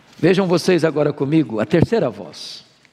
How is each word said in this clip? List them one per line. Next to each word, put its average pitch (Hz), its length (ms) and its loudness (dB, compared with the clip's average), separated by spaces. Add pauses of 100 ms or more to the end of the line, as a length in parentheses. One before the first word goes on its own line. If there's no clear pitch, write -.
(180)
vejam 180 300 2
vocês 170 360 2
agora 147 300 0
comigo 135 460 0
a 110 60 0
terceira 175 440 0
voz. - 560 -16 (280)